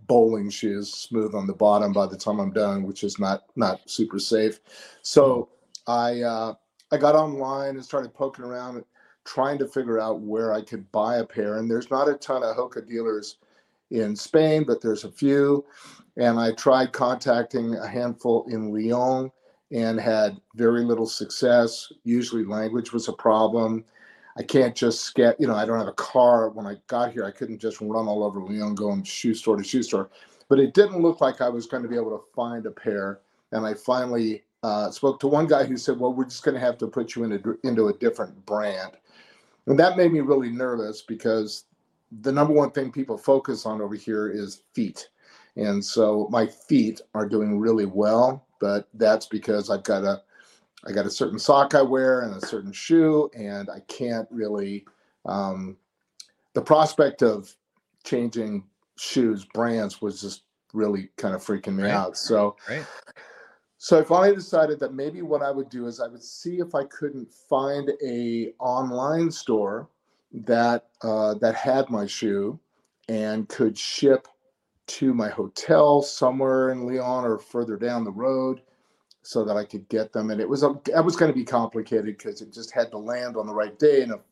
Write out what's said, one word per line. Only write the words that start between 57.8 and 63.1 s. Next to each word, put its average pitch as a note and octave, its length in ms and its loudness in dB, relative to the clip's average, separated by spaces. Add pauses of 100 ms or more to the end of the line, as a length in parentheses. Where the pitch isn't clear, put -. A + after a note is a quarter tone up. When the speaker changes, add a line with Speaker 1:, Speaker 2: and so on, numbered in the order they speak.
Speaker 1:
changing A2+ 640 -4 (320)
shoes, A2 480 0
brands A2+ 560 -4
was G2+ 200 -6
just G2 220 -12 (300)
really G#2 440 -2
kind F#2+ 180 -4
of - 80 -10
freaking G2 340 -4
me G2 60 -2
Speaker 2:
Right. G2+ 80 0
Speaker 1:
out. F#2+ 260 -2
So, G#2 380 0 (140)
Speaker 2:
Right. D3 180 -8 (880)